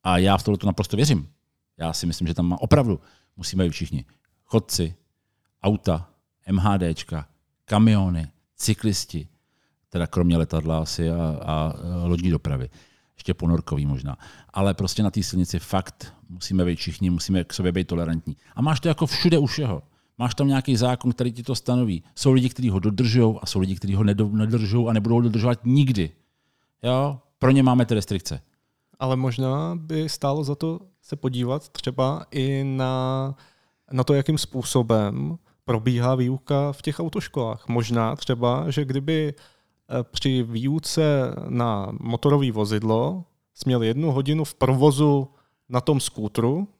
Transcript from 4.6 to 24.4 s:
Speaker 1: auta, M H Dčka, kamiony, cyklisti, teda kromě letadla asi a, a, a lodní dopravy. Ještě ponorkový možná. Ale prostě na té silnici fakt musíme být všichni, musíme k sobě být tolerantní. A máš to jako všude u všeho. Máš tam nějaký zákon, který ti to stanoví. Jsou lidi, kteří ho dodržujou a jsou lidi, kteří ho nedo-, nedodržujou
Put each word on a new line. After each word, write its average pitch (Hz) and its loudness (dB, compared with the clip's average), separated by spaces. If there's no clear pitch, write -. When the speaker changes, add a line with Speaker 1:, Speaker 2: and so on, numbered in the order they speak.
Speaker 1:
auta, 95 0
M 98 2
H 101 2
Dčka, 82 -4
kamiony, 98 4
cyklisti, 95 -2
teda 85 -2
kromě 87 2
letadla 80 0
asi 80 -4
a, 82 -2
a, 76 -4
a 78 -2
lodní 87 0
dopravy. 69 -2
Ještě - -6
ponorkový 80 -2
možná. 67 -4
Ale 98 0
prostě 98 -2
na 98 2
té 104 -4
silnici 90 -2
fakt - -6
musíme 90 -2
být 87 0
všichni, 90 -2
musíme 87 0
k - -12
sobě 92 -2
být 90 -2
tolerantní. 82 -4
A - -4
máš 151 0
to 175 -2
jako 156 0
všude 170 2
u 143 2
všeho. 113 -4
Máš 123 -2
tam 139 2
nějaký 131 2
zákon, 123 0
který 120 -2
ti 117 -12
to 123 -6
stanoví. 120 0
Jsou 135 4
lidi, 127 4
kteří 123 -2
ho 95 2
dodržujou 110 4
a 101 -10
jsou - -2
lidi, 95 0
kteří 98 -2
ho 101 2
nedo-, 101 2
nedodržujou 110 2